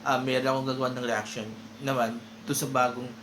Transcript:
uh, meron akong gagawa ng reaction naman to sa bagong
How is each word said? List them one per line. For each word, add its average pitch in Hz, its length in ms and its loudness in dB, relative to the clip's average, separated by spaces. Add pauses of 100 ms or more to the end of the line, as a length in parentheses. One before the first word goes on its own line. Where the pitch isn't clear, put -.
uh, 135 160 4
meron 131 240 2
akong 131 320 2
gagawa 131 160 2
ng 123 160 -4
reaction 107 400 -2 (320)
naman 123 400 2 (240)
to - 80 -2
sa 139 160 0
bagong 123 400 2 (160)